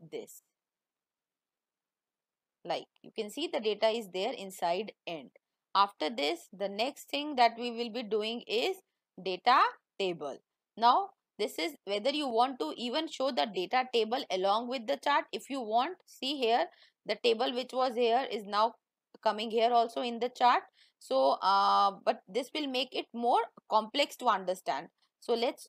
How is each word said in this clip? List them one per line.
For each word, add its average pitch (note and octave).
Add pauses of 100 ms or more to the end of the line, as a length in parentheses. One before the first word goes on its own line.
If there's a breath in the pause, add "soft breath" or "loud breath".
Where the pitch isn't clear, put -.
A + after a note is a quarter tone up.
(100)
this. - (2250)
Like - (160)
you -
can G#3+
see D4
the D4
data G#3+
is A3
there G3
inside F#3+ (140)
end. D#3 (480)
After D4+
this, C#4+
the G3
next A3
thing D4
that A#3
we A#3+
will A#3
be A#3
doing G#3+
is C#4+ (460)
data G#3+ (400)
table. D#3 (380)
Now C4 (280)
this G#3
is E4+ (120)
whether G#3
you D4
want B3
to D#4
even B3+
show C4+
the C#4
data F#3+
table A3+
along G3+
with A#3+
the C4
chart. D4+
If -
you C4+
want, A#3+
see C4+
here, B3 (380 soft breath)
the G#3
table A#3+
which B3
was B3+
here A#3+
is G#3
now G#3 (480)
coming G#3+
here A#3
also A#3
in A#3+
the B3
chart. C4 (380 soft breath)
So, C4+ (100)
uh, G3+ (140)
but A3+
this A3+
will D4+
make B3+
it D#4
more A#3+ (260)
complex A3
to B3+
understand. F#3 (320)
So A#3
let's A#3+